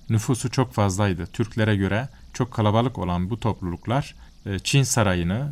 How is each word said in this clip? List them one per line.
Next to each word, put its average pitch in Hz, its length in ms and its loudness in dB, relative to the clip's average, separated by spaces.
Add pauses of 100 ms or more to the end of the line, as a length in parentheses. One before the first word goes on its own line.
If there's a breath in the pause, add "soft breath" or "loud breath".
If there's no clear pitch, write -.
Nüfusu 113 420 0
çok - 220 0
fazlaydı. 98 520 2
Türklere 110 500 0
göre 98 320 0 (260 soft breath)
çok 123 180 -2
kalabalık 113 460 2
olan 90 320 -2
bu 113 100 -4
topluluklar, 104 760 -4 (300 soft breath)
e, 98 140 -4
Çin 139 240 2
sarayını 101 680 0